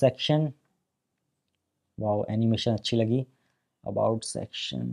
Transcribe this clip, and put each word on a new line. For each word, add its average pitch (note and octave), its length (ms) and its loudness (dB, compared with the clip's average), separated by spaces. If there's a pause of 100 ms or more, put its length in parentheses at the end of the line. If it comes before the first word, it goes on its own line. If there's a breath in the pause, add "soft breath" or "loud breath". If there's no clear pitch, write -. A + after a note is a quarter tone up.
section, D3+ 480 2 (1500)
वाओ, G#2 300 0
एनिमेशन A2+ 420 2
अच्छी A2 260 0
लगी। A#2 280 2 (640)
about G#2+ 320 0
section, - 600 -8 (120)